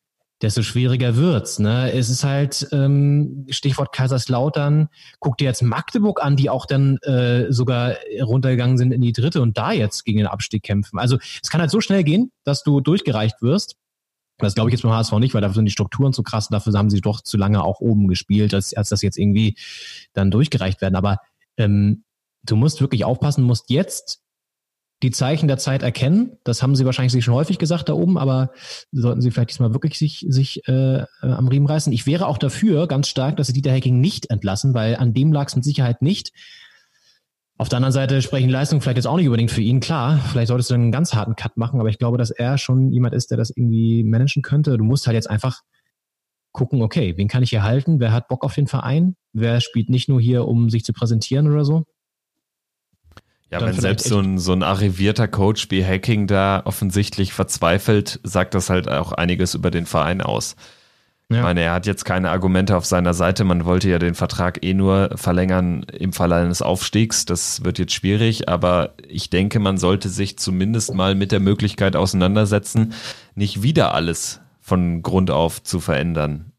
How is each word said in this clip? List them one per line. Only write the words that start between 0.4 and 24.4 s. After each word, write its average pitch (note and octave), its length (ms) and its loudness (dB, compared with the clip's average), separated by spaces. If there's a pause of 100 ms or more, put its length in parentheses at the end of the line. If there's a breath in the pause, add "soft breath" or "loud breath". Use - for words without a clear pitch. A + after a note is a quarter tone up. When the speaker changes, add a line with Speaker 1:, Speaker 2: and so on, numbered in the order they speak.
Speaker 1:
desto A2 200 0
schwieriger B2 540 0
wird's, C#3+ 440 0
ne? B2 320 0
Es A#2+ 180 0
ist B2+ 140 -2
halt, C#3 480 -2
ähm, C#3 760 2
Stichwort C3+ 440 -4
Kaiserslautern, C#3+ 960 0 (320 loud breath)
guck C3+ 180 -4
dir C#3+ 60 0
jetzt B2+ 180 -2
Magdeburg E3+ 600 0
an, C#3 120 2
die C3+ 160 2
auch B2+ 160 -4
dann, C3+ 320 2
äh, B2 520 0
sogar B2 440 0 (260)
runtergegangen B2+ 560 2
sind B2+ 160 2
in B2+ 100 2
die A#2+ 100 2
dritte D3 280 0
und A2+ 160 2
da A#2+ 140 -2
jetzt A#2+ 340 -2
gegen G#2+ 140 0
den G#2 80 2
Abstieg - 380 -6
kämpfen. G2+ 340 -2
Also B2+ 180 2 (260 loud breath)
es - 60 -8
kann D#3 120 0
halt E3 100 0
so A3 100 2
schnell G3 220 2
gehen, F3+ 300 2 (100)
dass C#3+ 220 -2
du C#3+ 160 2
durchgereicht B2+ 600 0
wirst. C#3+ 360 -2 (640)
Das G2+ 160 -2
glaube A2 140 0
ich G#2+ 60 0
jetzt A#2 80 -2
beim A2+ 100 2
H A2+ 80 2
S A2+ 80 -2
V G#2+ 100 0
nicht, C3 140 2
weil A2 80 0
dafür G2+ 140 0
sind A2+ 100 2
die G2+ 80 2
Strukturen C3 400 0
zu B2 100 -4
krass, - 260 -4
dafür G#2+ 260 -2
haben G2+ 160 2
sie G2+ 100 2
doch G#2 220 -2
zu - 160 -4
lange G2 260 2
auch F#2 160 -4
oben G#2 260 2
gespielt, G2+ 460 0
als, G2 240 -2
als G#2 140 -2
das G2+ 100 0
jetzt G2 160 -2
irgendwie G#2 400 2 (560 loud breath)
dann G2 180 0
durchgereicht G#2 520 0
werden. F#2+ 120 0
Aber, G2+ 220 0 (400 soft breath)
ähm, G2+ 480 2 (380)
du - 120 -2
musst C3+ 280 2
wirklich C3 240 0
aufpassen, C3+ 380 0
musst A#2+ 260 0
jetzt - 500 -4 (840)